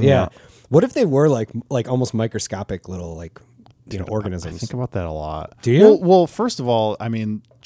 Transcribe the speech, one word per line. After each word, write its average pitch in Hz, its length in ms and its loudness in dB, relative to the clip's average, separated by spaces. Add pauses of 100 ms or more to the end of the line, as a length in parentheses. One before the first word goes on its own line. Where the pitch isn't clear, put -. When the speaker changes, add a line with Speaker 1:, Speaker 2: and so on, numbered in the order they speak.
Speaker 1:
Man, - 20 2
Speaker 2:
Yeah. 135 60 4
Speaker 1:
yeah. 117 180 4 (420)
Speaker 2:
What 156 140 6
if 254 100 -2
they 262 120 2
were, 147 240 4
like, 113 260 0
m-, 117 140 -8
like, 120 180 -2
almost 127 260 -2
microscopic 104 760 -6
little, 87 280 -10
like, 85 240 -16 (460)
you 110 120 -10
Speaker 1:
Dude, - 40 -6
Speaker 2:
know, 92 60 -6
Speaker 1:
I, 104 40 -8
Speaker 2:
organisms? 90 440 -6
Speaker 1:
I - 40 -14
think - 140 -10
about 123 180 -6
that 92 140 -6
a 80 60 -8
lot. 78 420 -10 (100)
Speaker 2:
Do 120 80 0
you? 147 100 6
Speaker 1:
Well, 208 200 8
well, 180 260 4
first 226 320 -6
of 123 80 -4
all, 110 320 0
I 113 100 -8
mean, 107 320 -6 (240)